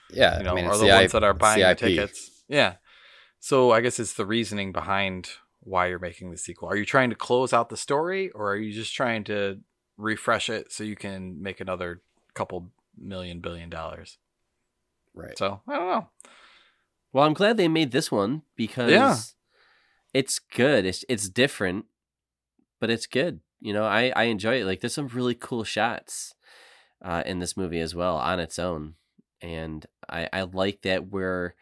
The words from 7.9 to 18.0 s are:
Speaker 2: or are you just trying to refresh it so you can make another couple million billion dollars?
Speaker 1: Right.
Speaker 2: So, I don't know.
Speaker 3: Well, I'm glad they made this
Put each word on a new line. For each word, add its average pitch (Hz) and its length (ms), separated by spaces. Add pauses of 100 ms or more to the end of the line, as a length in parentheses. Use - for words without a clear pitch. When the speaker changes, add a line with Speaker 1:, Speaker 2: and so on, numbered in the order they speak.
Speaker 2:
or 104 220
are 101 40
you 107 160
just 110 220
trying 117 300
to 101 360 (380)
refresh 107 520
it 110 220
so - 120
you 107 120
can 92 460
make 95 180
another 90 420 (320)
couple 90 380 (260)
million 90 420
billion 85 300
dollars? 82 480 (960)
Speaker 1:
Right. - 240
Speaker 2:
So, 101 300
I 285 80
don't 339 120
know. 233 200 (1040)
Speaker 3:
Well, 135 120
I'm 151 100
glad 208 220
they 185 120
made 160 240
this 143 200